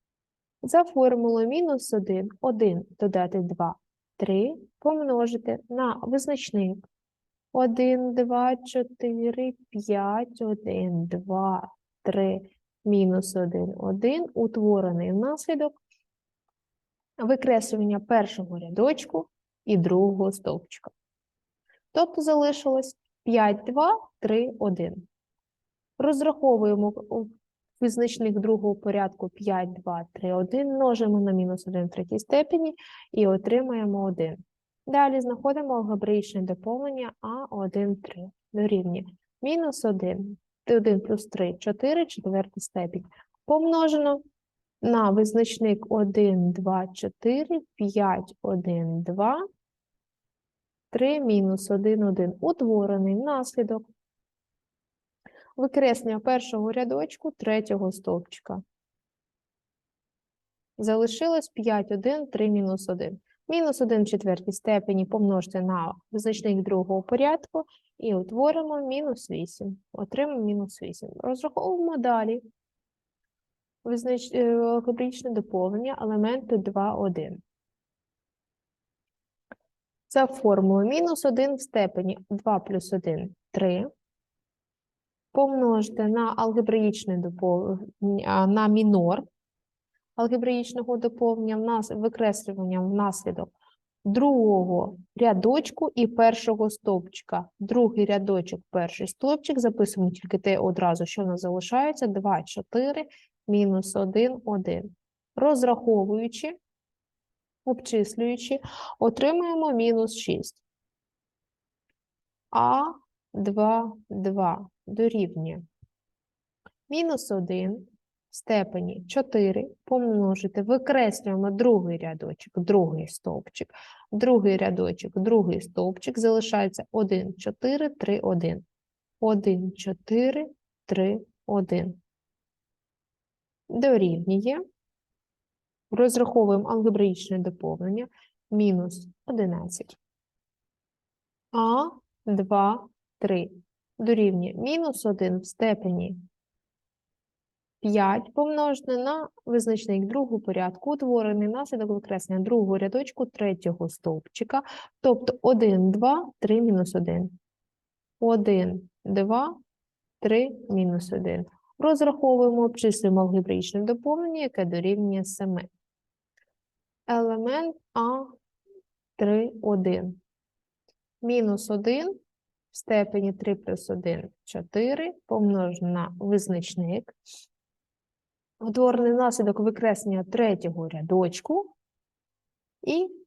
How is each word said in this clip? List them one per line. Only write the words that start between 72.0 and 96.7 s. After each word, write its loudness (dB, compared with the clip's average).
Визнач-, -2
е, 2
алгебраїчне -2
доповнення -4
елементу 0
два -2
один. -4
За 4
формулою 2
мінус 0
один 2
в -6
степені -2
два 0
плюс -4
один -4
три. 0
Помножити 2
на 0
алгебраїчне 0
допов-, -2
а, 2
на 4
мінор 4
алгебраїчного 0
доповнення 0
в -2
нас-, -2
викреслювання -2
внаслідок -2
другого 2
рядочку 2
і 4
першого 2